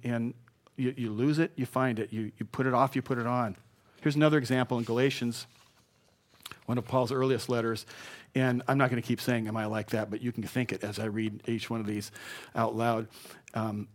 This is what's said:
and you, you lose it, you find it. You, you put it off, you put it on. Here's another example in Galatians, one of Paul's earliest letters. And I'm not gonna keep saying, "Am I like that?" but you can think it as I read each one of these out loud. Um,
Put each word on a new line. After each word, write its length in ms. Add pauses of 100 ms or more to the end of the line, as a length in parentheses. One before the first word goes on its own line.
and 320 (400)
you, 200
you 140
lose 300
it, 160
you 100
find 320
it. 160
You, 240
you 80
put 220
it 80
off, 200
you 60
put 160
it 80
on. 320 (440)
Here's 140
another 220
example 400
in 60
Galatians, 640 (1200)
one 120
of 80
Paul's 260
earliest 380
letters. 360 (500)
And 320
I'm 100
not 120
gonna 120
keep 180
saying, 280
"Am 100
I 80
like 240
that?" 200
but 120
you 100
can 120
think 280
it 120
as 160
I 60
read 420
each 220
one 100
of 80
these 240 (440)
out 200
loud. 320 (480)
Um, 400